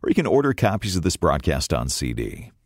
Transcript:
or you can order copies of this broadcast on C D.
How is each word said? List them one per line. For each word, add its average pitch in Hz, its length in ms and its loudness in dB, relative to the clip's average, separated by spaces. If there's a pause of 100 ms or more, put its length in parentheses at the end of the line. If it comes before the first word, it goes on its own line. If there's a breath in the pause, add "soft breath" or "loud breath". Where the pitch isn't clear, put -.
or - 60 0
you 247 60 2
can 160 120 2
order 135 260 4
copies 101 440 0
of 85 60 0
this 87 140 0
broadcast 76 560 0
on 64 160 0
C 62 240 -4
D. 57 400 -8 (140)